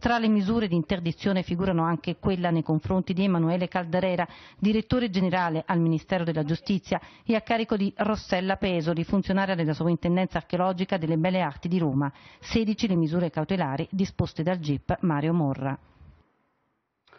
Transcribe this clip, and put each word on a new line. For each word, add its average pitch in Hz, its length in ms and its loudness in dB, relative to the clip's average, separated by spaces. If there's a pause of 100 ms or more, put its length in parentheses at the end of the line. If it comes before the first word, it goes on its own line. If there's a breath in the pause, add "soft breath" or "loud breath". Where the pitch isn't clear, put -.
Tra 240 180 2
le 226 80 0
misure 214 400 2
di 170 80 -2
interdizione 175 720 0
figurano 175 400 0
anche 165 320 -2
quella 180 340 0
nei 165 140 0
confronti 180 480 0
di 180 100 0
Emanuele 175 460 2
Caldarera, 180 580 -2 (320 loud breath)
direttore 220 520 0
generale 175 540 0
al 175 140 0
Ministero 165 460 0
della 156 180 0
Giustizia 170 580 -2 (240 loud breath)
e 226 120 2
a 208 60 0
carico 226 340 -2
di 196 220 0
Rossella 196 580 0
Pesoli, 170 480 0
funzionaria 196 500 0
della 156 200 0
sovrintendenza 175 640 0
archeologica 180 580 -2
delle 160 220 0
belle 180 220 2
arti 160 280 -4
di 185 100 2
Roma. 139 340 0 (280 loud breath)
Sedici 220 480 0
le 185 80 2
misure 160 160 2
cautelari 160 800 -2
disposte 180 520 -2
dal 180 160 0
gip 147 420 -2
Mario 160 340 0
Morra. 135 440 -2 (1400 soft breath)